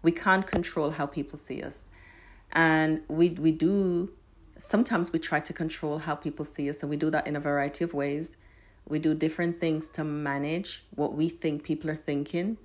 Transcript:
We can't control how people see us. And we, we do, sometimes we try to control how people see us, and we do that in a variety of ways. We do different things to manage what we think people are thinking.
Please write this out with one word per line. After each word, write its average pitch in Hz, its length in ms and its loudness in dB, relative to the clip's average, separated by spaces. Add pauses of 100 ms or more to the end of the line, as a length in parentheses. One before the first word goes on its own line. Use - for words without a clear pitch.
We 165 100 6
can't 190 340 2
control 170 440 0
how 151 160 -2
people 143 320 -8
see - 240 -8
us. - 260 -12 (640)
And 156 560 6
we, 165 220 6
we 160 220 4
do, 180 600 2 (460)
sometimes 202 560 2
we 165 40 2
try 156 220 0
to 151 140 -10
control 156 460 -4
how 156 140 -2
people 156 300 -6
see 143 240 -4
us, 143 140 -6
and 143 80 -4
we 147 80 -2
do 156 100 2
that 151 180 0
in 147 100 -4
a 143 40 -2
variety 143 440 0
of 170 100 -4
ways. 143 420 -2 (500)
We 156 120 -2
do 156 160 2
different 170 460 0
things 156 300 0
to 156 140 -6
manage 147 800 -4 (100)
what 147 200 0
we 160 160 2
think 156 340 -4
people 156 260 -2
are 156 60 -4
thinking. 170 680 -2